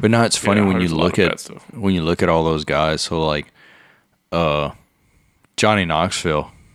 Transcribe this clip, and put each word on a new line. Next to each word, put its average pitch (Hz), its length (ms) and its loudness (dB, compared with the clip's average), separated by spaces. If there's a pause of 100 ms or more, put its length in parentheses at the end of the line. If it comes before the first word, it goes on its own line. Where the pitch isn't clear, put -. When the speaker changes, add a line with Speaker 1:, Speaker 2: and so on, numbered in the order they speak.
Speaker 1:
But 107 100 2
no, 117 120 4
it's 110 140 0
funny 104 240 2
Speaker 2:
Yeah, 101 60 2
Speaker 1:
when 92 100 2
you 90 40 0
Speaker 2:
there's 87 120 0
a 80 40 -2
lot 80 80 0
Speaker 1:
look 90 140 -2
Speaker 2:
of 98 60 4
Speaker 1:
at, 85 80 2
Speaker 2:
bad - 80 -10
stuff. - 340 -18
Speaker 1:
when 98 200 -2
you 87 80 -2
look 82 200 0
at 90 60 2
all 82 160 2
those 80 200 0
guys. 76 380 0
So, 82 220 -4
like, 76 220 -2 (840)
uh, 76 400 0 (840)
Johnny 107 280 2
Knoxville, 80 680 -2 (240)